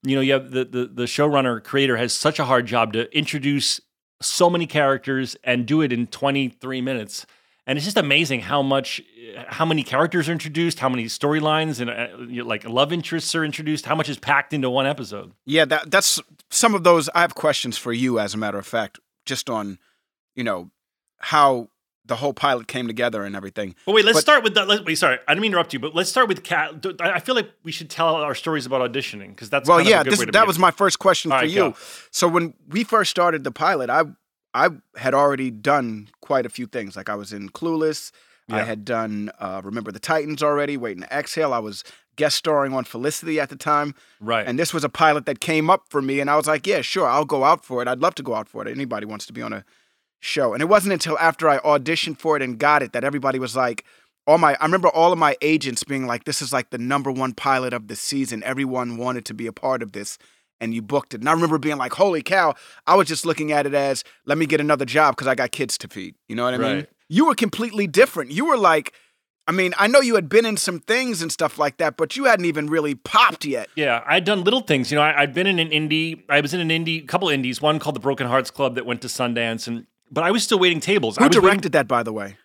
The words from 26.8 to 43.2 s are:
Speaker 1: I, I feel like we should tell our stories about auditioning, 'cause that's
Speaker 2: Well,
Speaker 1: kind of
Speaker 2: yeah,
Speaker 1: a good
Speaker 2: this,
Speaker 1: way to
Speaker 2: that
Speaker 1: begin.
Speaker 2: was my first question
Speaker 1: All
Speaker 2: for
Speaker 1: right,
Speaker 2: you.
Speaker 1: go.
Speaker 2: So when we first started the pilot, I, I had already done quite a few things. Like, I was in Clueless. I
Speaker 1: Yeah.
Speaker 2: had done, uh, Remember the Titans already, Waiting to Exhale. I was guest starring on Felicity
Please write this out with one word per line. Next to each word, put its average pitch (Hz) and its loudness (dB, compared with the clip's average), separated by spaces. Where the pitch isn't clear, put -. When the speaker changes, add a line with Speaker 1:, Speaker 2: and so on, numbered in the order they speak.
Speaker 1:
I, 175 0
I 175 -2
feel 254 -2
like 220 -2
we 165 -12
should 156 -12
tell 165 0
our 147 -2
stories 151 -4
about 131 -2
auditioning, 104 -10
'cause 110 -18
that's 139 0
Speaker 2:
Well, 170 8
Speaker 1:
kind 170 4
of 214 6
Speaker 2:
yeah, 175 8
Speaker 1:
a 143 2
good 131 2
Speaker 2:
this, - 4
Speaker 1:
way 117 2
to - -6
Speaker 2:
that 208 6
Speaker 1:
begin. 226 6
Speaker 2:
was 165 0
my 180 6
first - 0
question 175 2
Speaker 1:
All 135 4
Speaker 2:
for 123 2
Speaker 1:
right, 156 -2
Speaker 2:
you. 185 -2
Speaker 1:
go. 139 0
Speaker 2:
So - 0
when 170 0
we 208 -4
first 214 0
started 170 0
the 127 -6
pilot, 156 0
I, 143 2
I 147 2
had 131 -2
already 139 2
done 110 -2
quite 131 -2
a 120 -8
few 120 -12
things. 104 -10
Like, 98 -12
I 107 -4
was 101 -12
in 101 -12
Clueless. 160 -4
I 110 -2
Speaker 1:
Yeah. 107 -2
Speaker 2:
had 110 -8
done, 107 -4
uh, 95 -8
Remember 104 -8
the 101 -16
Titans 151 -2
already, 147 0
Waiting 107 -8
to 135 -8
Exhale. 147 -2
I 117 0
was 107 -12
guest 147 0
starring 139 0
on 127 -2
Felicity 151 -4